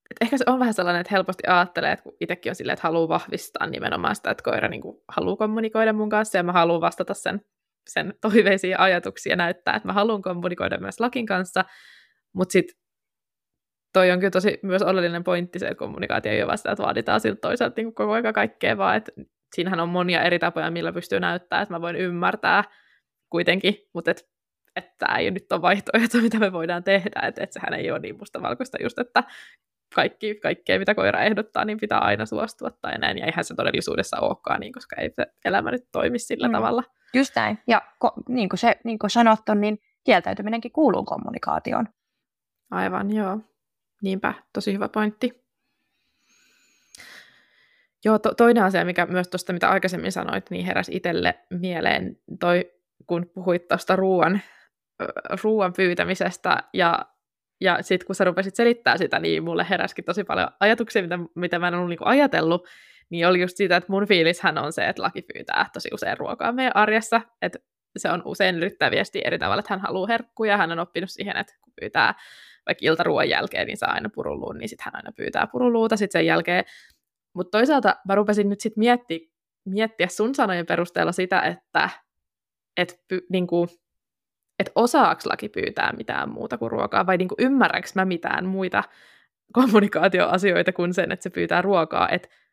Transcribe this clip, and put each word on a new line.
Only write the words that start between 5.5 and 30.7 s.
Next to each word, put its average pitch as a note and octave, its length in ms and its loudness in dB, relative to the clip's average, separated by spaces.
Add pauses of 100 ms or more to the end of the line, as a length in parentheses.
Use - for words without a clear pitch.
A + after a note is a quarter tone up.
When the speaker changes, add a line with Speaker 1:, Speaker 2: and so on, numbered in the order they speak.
Speaker 1:
mun G#3+ 160 -2
kanssa G#3+ 300 0
ja F3 40 0
mä F3 100 -2
haluan E3+ 280 4
vastata F3 340 -2
sen, F#3 260 -6 (500)
sen D#3+ 300 -6
toiveisiin G3 500 4
ja - 120 2
ajatuksiin - 480 0
ja F3+ 60 4
näyttää, F3+ 400 -2
että G3+ 120 -6
mä F#3 40 -4
haluan G#3 300 0
kommunikoida F3+ 560 -4
myös F#3+ 220 -10
Lakin A#3+ 260 -2
kanssa. F#3+ 380 -2 (680)
Mut F#3 180 -2
sit F#3 160 -4 (1300)
toi F#3 180 6
on F3+ 80 2
kyllä F#3+ 120 2
tosi F#3 320 2
myös F#3+ 200 0
oleellinen F3 420 0
pointti F3 340 -2
se, F#3+ 80 -6
että - 120 -6
kommunikaatio - 540 -4
ei A2+ 100 2
ole - 40 0
vaan - 120 0
sitä, - 140 -2
että G3+ 120 -2
vaaditaan A3+ 360 0
siltä G#3+ 200 -2
toiselta A#3+ 360 -2
niinku A3+ 160 -6
koko G#3+ 200 -2
ajan A3 220 -2
kaikkea, G#3+ 440 0
vaan G3 180 2
että G#3+ 160 -6 (420)
siinähän F3+ 260 -2
on E3+ 80 -2
monia F3 340 0
eri F3 160 2
tapoja, E3+ 320 -2
millä E3+ 220 -4
pystyy F3+ 280 -4
näyttämään, F3+ 420 -2
että F#3+ 120 -6
mä E3+ 60 -8
voin E3+ 160 -6
ymmärtää F3+ 680 0 (680)
kuitenkin, F3 440 2 (180)
mut E3+ 160 -4
et, - 200 -4 (480)
et - 80 -8 (140)
tää - 200 -2
ei - 120 0
nyt - 220 -6
ole F3 100 0
vaihtoehto, A3 580 2
<laughs> - 20 4
mitä A3+ 160 2
me G3+ 140 2
voidaan F3 320 -4
tehdä, G3 360 2
et, - 180 -2
et - 140 -6
sehän - 220 -6
ei - 160 -4
ole - 80 -4
niin - 200 -10
mustavalkoista - 640 -8
just, - 160 -4
että B3 260 0 (720)
kaikki, G#3 400 -2
kaikkea, F#3 440 -2